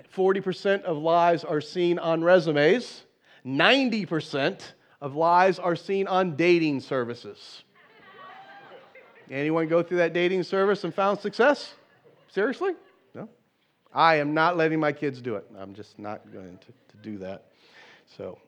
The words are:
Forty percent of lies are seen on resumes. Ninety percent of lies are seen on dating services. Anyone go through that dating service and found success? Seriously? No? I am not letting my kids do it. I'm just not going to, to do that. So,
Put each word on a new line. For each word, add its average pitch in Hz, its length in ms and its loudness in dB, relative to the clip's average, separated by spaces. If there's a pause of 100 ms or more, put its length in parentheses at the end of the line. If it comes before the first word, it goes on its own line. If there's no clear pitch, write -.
Forty 190 340 0
percent 196 420 -2
of 160 140 -4
lies 170 460 2
are 151 180 -2
seen 175 360 -2
on 165 260 -2
resumes. 170 840 4 (380)
Ninety 208 600 0
percent 151 720 -4 (260)
of 139 140 -8
lies 175 420 4
are 175 180 -2
seen 196 300 -4
on 185 300 0
dating 160 440 2
services. 120 840 -8 (1700)
Anyone 156 360 -2
go 165 140 4
through 175 160 -4
that 165 160 0
dating 175 300 0
service 196 400 0
and 170 100 -6
found 196 260 0
success? 233 540 0 (560)
Seriously? 269 440 -4 (420)
No? 123 120 -14 (640)
I 160 260 4
am 147 180 -2
not 170 220 2
letting 160 220 0
my 151 120 0
kids 139 320 -8
do 117 140 -6
it. - 80 -14 (120)
I'm 95 160 -16
just 104 240 -20
not 104 340 -14
going 92 280 -18
to, - 80 -20
to - 340 -20
do 107 160 -12
that. 95 300 -14 (680)
So, 92 220 -14 (100)